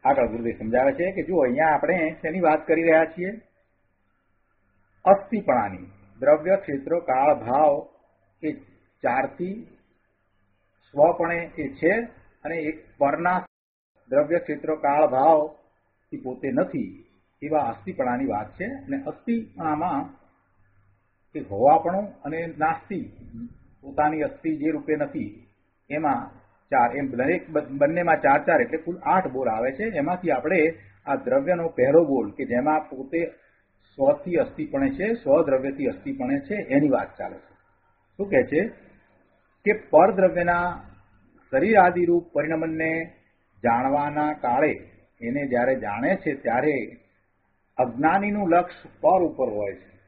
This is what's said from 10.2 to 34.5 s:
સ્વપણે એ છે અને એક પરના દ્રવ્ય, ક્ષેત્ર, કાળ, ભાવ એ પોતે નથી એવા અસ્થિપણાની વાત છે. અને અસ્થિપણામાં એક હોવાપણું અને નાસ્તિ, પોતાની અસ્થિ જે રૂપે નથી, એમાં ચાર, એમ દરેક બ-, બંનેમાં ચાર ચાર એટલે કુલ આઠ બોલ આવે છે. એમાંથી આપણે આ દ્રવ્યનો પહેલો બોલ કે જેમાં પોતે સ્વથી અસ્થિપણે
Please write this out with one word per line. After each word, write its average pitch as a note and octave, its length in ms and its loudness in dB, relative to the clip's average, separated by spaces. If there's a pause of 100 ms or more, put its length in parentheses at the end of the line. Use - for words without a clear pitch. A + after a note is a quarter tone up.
સ્વપણે E3+ 680 2
એ D3 100 -4
છે E3 260 2 (500)
અને D#3 120 -6
એક D#3 420 -8
પરના E3+ 480 0 (640)
દ્રવ્ય, D3 300 2
ક્ષેત્ર, D#3 360 -6
કાળ, D3 320 2
ભાવ D3+ 480 4 (560)
એ D3 60 -12
પોતે B2+ 340 -8
નથી B2+ 540 -4 (360)
એવા D3+ 180 0
અસ્થિપણાની B2+ 680 -4
વાત G#2+ 300 -6
છે. F3+ 100 -10
અને C#4 380 -10
અસ્થિપણામાં E3 1200 -6 (1120)
એક C#3 160 -10
હોવાપણું D#3 540 2 (180)
અને D#3+ 340 -8
નાસ્તિ, D3+ 540 -4 (720)
પોતાની D3+ 400 -2
અસ્થિ D#3 340 -4
જે D3 160 -2
રૂપે D3+ 240 -4
નથી, D3 520 -8 (420)
એમાં C#3+ 560 -4 (260)
ચાર, B2 260 2
એમ C#3+ 100 -4
દરેક C3+ 420 -2
બ-, D3+ 200 -2
બંનેમાં D#3 460 2
ચાર D3 280 2
ચાર - 180 4
એટલે A#3 160 -2
કુલ F3+ 280 -8
આઠ F3 220 2
બોલ B2+ 220 -4
આવે A2+ 220 -2
છે. C3+ 120 -8
એમાંથી F3+ 480 -4
આપણે D#3 420 2 (320)
આ C#3 100 -2
દ્રવ્યનો C#3 520 0
પહેલો C#3+ 380 4
બોલ B2 260 -2
કે C3 140 -8
જેમાં C#3 440 0
પોતે C3+ 360 -6 (720)
સ્વથી E3+ 380 2
અસ્થિપણે C#3 540 -2